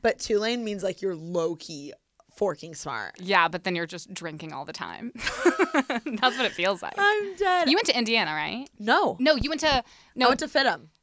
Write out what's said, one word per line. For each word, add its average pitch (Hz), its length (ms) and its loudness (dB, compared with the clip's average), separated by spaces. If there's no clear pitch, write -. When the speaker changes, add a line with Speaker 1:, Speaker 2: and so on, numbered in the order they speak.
Speaker 1:
but 220 180 0
Tulane 226 440 0
means, 208 180 -4
like, 185 200 -4
you're 190 140 -2
low 165 400 -2
key 147 380 -14
forking 170 380 -2
smart. 120 460 -8
Speaker 2:
Yeah, 175 300 4
but 170 160 -6
then 180 100 -2
you're 170 100 -2
just 180 280 -14
drinking 160 400 -10
all 139 100 -10
the 160 100 -12
time. - 400 -10
<laughs> - 600 0
That's 254 640 0
what 254 80 0
it - 80 -2
feels 180 280 0
like. - 160 -8
Speaker 1:
I'm 403 380 2
dead. 359 340 2
Speaker 2:
You 311 60 6
went 427 120 2
to - 100 2
Indiana, 226 360 2
right? 151 360 -4
Speaker 1:
No. 226 400 2
Speaker 2:
No, 294 160 6
you 254 140 -2
went 320 120 -2
to, 277 220 4
no. 254 100 2
Speaker 1:
I 247 40 10
went 262 100 4
to 302 80 -4
Fit'em. 247 400 0